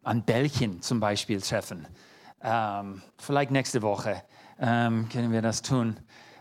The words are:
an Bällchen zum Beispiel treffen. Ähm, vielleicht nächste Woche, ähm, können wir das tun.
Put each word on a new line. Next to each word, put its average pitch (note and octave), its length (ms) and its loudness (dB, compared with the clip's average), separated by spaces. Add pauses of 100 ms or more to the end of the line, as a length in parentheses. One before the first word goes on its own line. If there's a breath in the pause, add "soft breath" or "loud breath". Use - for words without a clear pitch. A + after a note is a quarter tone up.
an A#2 220 0
Bällchen B2 580 0
zum A#2+ 180 0
Beispiel G#2 400 0
treffen. F#2+ 480 -4 (540 loud breath)
Ähm, G2+ 600 -2 (160)
vielleicht C#3 320 0
nächste C3 320 0
Woche, G2+ 400 0 (340 loud breath)
ähm, A#2 520 2
können A#2+ 220 -2
wir A2+ 120 2
das A2+ 180 0
tun. A#2 380 0 (420 loud breath)